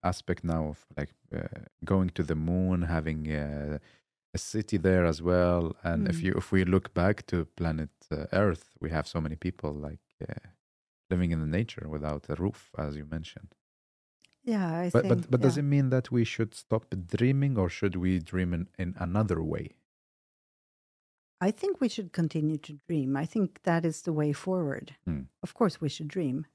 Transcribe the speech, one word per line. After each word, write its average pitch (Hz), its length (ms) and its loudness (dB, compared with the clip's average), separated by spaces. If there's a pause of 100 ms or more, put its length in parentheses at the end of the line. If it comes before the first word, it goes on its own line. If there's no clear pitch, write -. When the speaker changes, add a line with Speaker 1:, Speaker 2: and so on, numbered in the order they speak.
Speaker 1:
aspect 87 420 -2
now 82 240 0
of, - 180 -12 (100)
like, 71 160 -6 (200)
uh, - 280 -8 (240)
going 95 260 2
to 90 120 -4
the 78 120 0
moon, 90 480 2
having, 78 480 -2
uh, 73 480 -4 (560)
a - 40 -2
city - 400 -2
there 90 280 6
as 78 160 2
well, 87 600 4
and 85 260 0
if 85 100 0
Speaker 2:
Mm. 82 60 -4
Speaker 1:
you, 92 120 2
if - 160 -2
we 95 120 4
look 90 300 2
back 95 320 2
to 87 180 -2 (120)
planet, 78 340 -2 (200)
uh, 76 220 -4
Earth, 98 480 0
we 78 100 -6
have 78 160 -2
so 85 140 -4
many 78 160 -4
people, 78 360 -4
like, 73 320 -10 (240)
uh, - 200 -12 (640)
living 90 220 2
in 80 80 0
the 78 60 -2 (120)
nature - 300 -4
without 76 400 -6
a 76 60 -2
roof, 92 440 -4
as 73 180 -4
you 73 100 -10
mentioned. - 480 -12 (920)
Speaker 2:
Yeah, 180 420 0
I 180 40 0
Speaker 1:
But, - 120 4
Speaker 2:
think, - 60 0
Speaker 1:
but, 117 220 2
but 123 100 4
does 131 160 6
Speaker 2:
yeah. 143 80 0
Speaker 1:
it 143 40 2
mean 139 220 4
that 127 200 0
we 120 140 4
should 110 300 -4
stop - 300 -2 (220)
dreaming, 135 520 2
or 92 100 2
should 92 280 -2
we 92 220 2
dream 87 360 -2
in, 85 140 -2 (100)
in 90 200 -4
another 90 440 2
way? 78 320 -4 (1700)
Speaker 2:
I 185 120 4
think 370 280 -2
we 247 80 2
should 185 240 -8
continue 156 460 0
to 147 200 -14 (100)
dream. 139 280 0
I 135 100 -2
think - 360 -2
that 170 220 2
is 160 180 -2
the 170 100 -2
way 151 200 2
forward. 165 720 -4
Speaker 1:
Hmm. 76 180 -4 (200)
Speaker 2:
Of - 120 -10
course, - 260 0
we 156 80 -2
should 151 200 -6
dream 147 460 -2